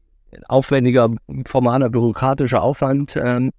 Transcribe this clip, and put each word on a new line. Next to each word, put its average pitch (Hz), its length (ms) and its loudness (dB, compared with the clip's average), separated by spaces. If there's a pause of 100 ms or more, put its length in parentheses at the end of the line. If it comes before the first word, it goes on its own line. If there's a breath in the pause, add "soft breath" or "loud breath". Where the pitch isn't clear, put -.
(320)
ein - 160 -20
aufwendiger, 127 600 2 (380)
formaler, 123 420 0
bürokratischer 123 720 0
Aufwand, 139 540 -2
ähm, 127 420 -2